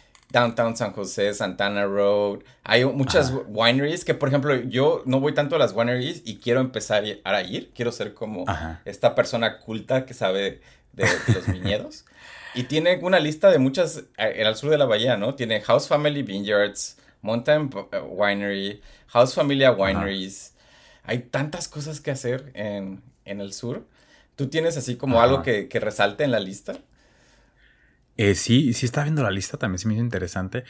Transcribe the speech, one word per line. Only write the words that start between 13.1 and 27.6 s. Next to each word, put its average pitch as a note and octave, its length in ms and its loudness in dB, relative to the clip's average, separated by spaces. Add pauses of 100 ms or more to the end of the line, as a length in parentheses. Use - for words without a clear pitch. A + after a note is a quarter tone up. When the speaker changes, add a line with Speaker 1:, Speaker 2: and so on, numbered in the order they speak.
Speaker 1:
lista D3+ 300 4
de D#3+ 80 8
muchas, D3 400 0 (180)
eh, G#2+ 180 0
en G#2+ 120 2
el A2 100 2
sur C#3+ 120 -2
de D3+ 80 4
la C#3+ 80 4
bahía, A2+ 300 2
¿no? G#2+ 200 -2
Tiene A2+ 260 -2
House - 260 2
Family D3 360 0
Vineyards, G2+ 760 -2 (240)
Mountain, C3 480 0 (240)
eh, G2 120 -4
Winery, G2+ 760 -2 (260)
House B2+ 260 4
Familia C#3 360 4
Speaker 2:
Ajá. A2 80 4
Speaker 1:
Wineries. G2 800 -2 (480)
Hay A#2+ 160 -4
tantas D3 500 -6
cosas D3 320 -10
que D3 100 -6
hacer B2+ 420 -6
en, G2 480 -8 (220)
en G2+ 160 -10
el G2 140 -10
sur. C#3+ 320 -8 (500)
¿Tú C3+ 140 -4
tienes D#3+ 260 0
así B2 220 -4
como B2+ 240 2
Speaker 2:
Ajá. - 80 8
Speaker 1:
algo C3+ 140 2
que, G#2+ 260 -2
que A2+ 100 -2
resalte G#2 460 0
en C3 60 0
la G#2+ 100 2
lista? F#2+ 320 -10 (1400)